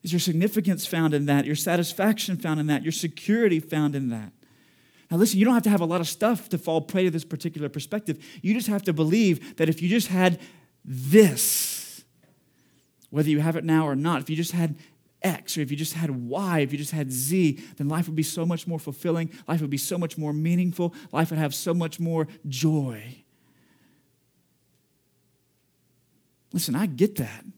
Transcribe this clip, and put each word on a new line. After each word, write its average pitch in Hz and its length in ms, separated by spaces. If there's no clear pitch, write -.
Is 170 80
your 175 80
significance 180 680
found 160 260
in 143 140
that? 143 180
Your 147 100
satisfaction 180 800
found 156 240
in 151 80
that? 143 140
Your 160 100
security 185 680
found 151 360
in 135 140
that? 107 220
Now 165 60
listen, 196 200
you 208 80
don't 254 80
have 233 100
to 220 60
have 202 120
a 170 40
lot 170 160
of 160 60
stuff - 420
to 175 80
fall 160 240
prey 185 220
to 180 80
this 160 120
particular 151 460
perspective. 160 480
You 202 140
just 233 100
have 202 180
to 180 100
believe 165 640
that 160 120
if 156 100
you 175 100
just 220 180
had 185 320
this, 139 1200
whether 147 180
you 151 120
have 165 140
it 165 80
now 160 240
or 139 80
not, 147 260
if 143 80
you 160 60
just 165 180
had 165 220
X, - 340
or 165 60
if 131 80
you 143 80
just 156 160
had 165 160
Y, 147 520
if 139 100
you 143 80
just 147 140
had 143 180
Z, 147 480
then 143 100
life 165 200
would 160 80
be 156 80
so 165 200
much 170 220
more 165 140
fulfilling. 165 500
Life 160 140
would 143 80
be 143 80
so 175 220
much 170 180
more 151 160
meaningful. 170 640
Life 165 180
would 160 80
have 151 160
so 175 220
much 165 240
more 165 280
joy. 127 680
Listen, 175 200
I 190 140
get 165 300
that. - 280